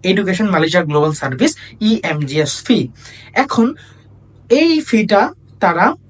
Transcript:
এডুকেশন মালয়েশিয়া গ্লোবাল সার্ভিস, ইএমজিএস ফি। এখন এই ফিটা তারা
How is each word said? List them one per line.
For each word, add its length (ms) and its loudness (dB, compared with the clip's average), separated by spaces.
এডুকেশন 440 0
মালয়েশিয়া 340 2
গ্লোবাল 240 2
সার্ভিস, 300 0
ইএমজিএস 640 -2
ফি। 120 2
এখন 220 0
এই 120 4
ফিটা 340 2
তারা 220 2